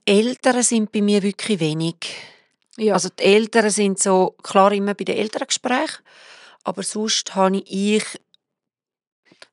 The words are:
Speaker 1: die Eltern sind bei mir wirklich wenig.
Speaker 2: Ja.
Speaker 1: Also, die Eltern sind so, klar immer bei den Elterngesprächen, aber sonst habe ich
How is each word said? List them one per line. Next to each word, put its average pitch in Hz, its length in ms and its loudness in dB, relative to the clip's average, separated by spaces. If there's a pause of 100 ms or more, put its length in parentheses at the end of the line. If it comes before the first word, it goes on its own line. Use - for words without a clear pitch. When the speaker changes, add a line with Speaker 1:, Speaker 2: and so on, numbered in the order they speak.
Speaker 1:
die 202 40 4
Eltern 240 520 2
sind 220 280 0
bei 214 100 -2
mir 202 220 2
wirklich 202 360 -4
wenig. 165 360 -2 (840)
Speaker 2:
Ja. 214 160 0
Speaker 1:
Also, 180 160 -2
die - 140 -6
Eltern 214 460 4
sind 196 300 0
so, 185 420 2
klar 196 300 4
immer 202 220 -2
bei 196 100 -8
den 185 140 -4
Elterngesprächen, 254 840 -4 (600)
aber 190 200 -6
sonst - 520 -6
habe 190 300 2
ich 202 380 0 (1500)